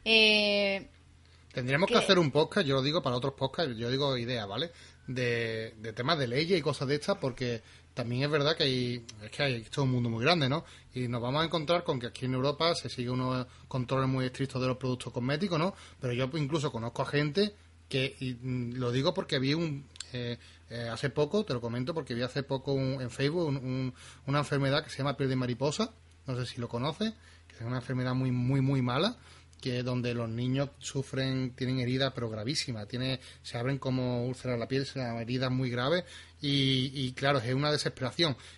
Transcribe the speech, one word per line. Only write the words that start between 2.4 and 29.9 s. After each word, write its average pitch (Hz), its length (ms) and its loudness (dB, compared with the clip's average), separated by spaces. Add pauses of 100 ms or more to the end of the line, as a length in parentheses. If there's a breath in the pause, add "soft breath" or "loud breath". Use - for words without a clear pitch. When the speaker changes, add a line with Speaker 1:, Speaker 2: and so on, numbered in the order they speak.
Speaker 2:
yo 139 100 2
lo 135 60 2
digo 147 200 0
para 131 140 0
otros 135 180 -2
podcasts, 131 420 -2
yo 117 140 -2
digo 135 260 2
ideas, 117 320 -2
¿vale? 139 240 -6 (340 loud breath)
De, 117 760 -2
de 110 120 -8
temas 143 260 0
de 131 100 2
leyes 165 300 2
y 147 40 0
cosas 139 260 0
de 143 80 2
estas, 190 220 -2
porque 123 440 -4 (300 loud breath)
también 123 320 -2
es 147 60 0
verdad 151 260 2
que 160 80 2
hay, 123 420 0 (160)
es 110 80 -14
que - 120 -4
hay, 135 140 2
esto 113 260 -4
es - 20 4
un 131 80 4
mundo 120 160 2
muy 113 160 0
grande, 156 240 4
¿no? 151 160 0 (300 loud breath)
Y 127 140 -4
nos 120 140 -2
vamos 139 200 0
a - 20 2
encontrar 170 400 2
con 139 160 0
que 120 80 -4
aquí - 160 -8
en 127 100 0
Europa 143 400 2
se 135 140 -4
sigue 123 220 -4
unos 127 360 -2 (220 loud breath)
controles 131 400 0
muy 131 160 2
estrictos 131 380 -4
de 127 60 0
los 127 100 -2
productos 127 340 -4
cosméticos, 151 460 0
¿no? 185 160 2 (260 loud breath)
Pero 123 140 -2
yo 127 140 0 (100)
incluso 147 340 0
conozco 117 300 -2
a - 40 -2
gente 151 480 2 (340 soft breath)
que, 135 300 -2
y, 127 160 -4
mm, 123 420 -4
lo 123 140 0
digo 135 240 2
porque 156 240 -2
vi 135 160 2
un, 156 320 -2 (260)
eh, 120 260 -4 (320 loud breath)
eh, 117 200 -6
hace 117 200 -4
poco, 151 340 0
te 151 80 -4
lo 123 80 -2
comento, 123 340 -4
porque 135 200 -6
vi 117 80 -2
hace 127 200 -2
poco 135 300 -4
un, 135 280 0
en 120 120 -6
Facebook 156 340 0
un, 139 120 0
un, 127 360 -4 (320 loud breath)
una 139 140 2
enfermedad 139 420 2
que - 80 -14
se - 80 -8
llama 135 180 -2
piel 135 120 0
de 131 80 0
mariposa, 127 560 0 (340)
no 131 80 -4
sé 123 120 -4
si - 140 -8
lo 117 80 -4
conoces, 160 440 -2 (340 soft breath)
que - 100 -20
es - 60 -14
una 123 140 -4
enfermedad 127 380 -2
muy, 131 180 2
muy, 127 280 2
muy 131 220 4
mala, 147 340 2 (440 loud breath)
que 123 180 -2
es 123 60 -2
donde 123 280 0